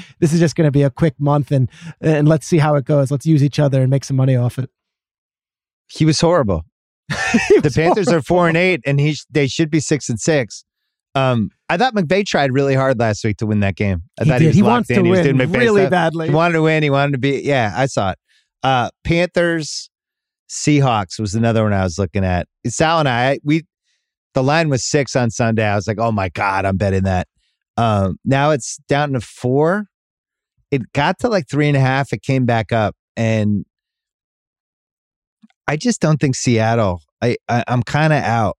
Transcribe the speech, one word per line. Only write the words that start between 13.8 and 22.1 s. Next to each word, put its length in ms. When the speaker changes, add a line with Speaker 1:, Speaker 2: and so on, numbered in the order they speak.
Speaker 2:
I 40
Speaker 1:
He 60
Speaker 2:
thought 100
he 40
Speaker 1:
did. 60
Speaker 2:
was 60
Speaker 1:
He 60
Speaker 2:
locked 100
Speaker 1:
wants 180
Speaker 2:
in. 80
Speaker 1:
to 60
Speaker 2:
He 60
was 160
Speaker 1:
win 100
Speaker 2:
doing 140
McVay 80
Speaker 1:
really 240
Speaker 2:
stuff. 80
Speaker 1:
badly. 380
Speaker 2:
He 60
wanted 200
to 80
win. 200
He 80
wanted 220
to 60
be, 240
yeah, 320
I 120
saw 260
it. 60
Uh, 280
Panthers, 840
Seahawks 680
was 160
another 300
one 80
I 100
was 160
looking 260